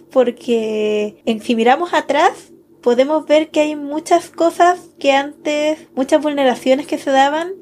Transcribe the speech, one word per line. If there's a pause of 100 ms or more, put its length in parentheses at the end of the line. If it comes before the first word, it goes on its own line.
(120)
porque
en,
si
miramos
atrás, (300)
podemos
ver
que
hay
muchas
cosas (180)
que
antes, (180)
muchas
vulneraciones
que
se
daban, (120)